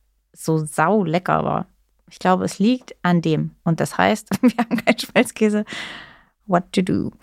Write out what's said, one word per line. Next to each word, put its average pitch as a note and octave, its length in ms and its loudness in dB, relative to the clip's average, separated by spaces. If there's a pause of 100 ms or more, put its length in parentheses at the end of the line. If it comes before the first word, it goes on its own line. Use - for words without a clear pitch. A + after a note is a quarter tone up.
(320)
so D#3+ 260 -2
sau E3 460 0
lecker D#3+ 400 0
war. - 220 -2 (480)
Ich - 40 -20
glaube, F#3 260 2
es - 140 -4
liegt B3 440 0
an F3 200 2
dem. D#3 280 -2 (140)
Und D#3+ 160 0
das - 180 -4
heißt, G3 320 0
<laughs> G3 120 -4
wir B3 160 6
haben A#3 260 -2
keinen - 140 2
Schmelzkäse. G#3+ 680 0 (840)
What F#3 260 -2
to F#3+ 100 2
do? - 280 -2 (120)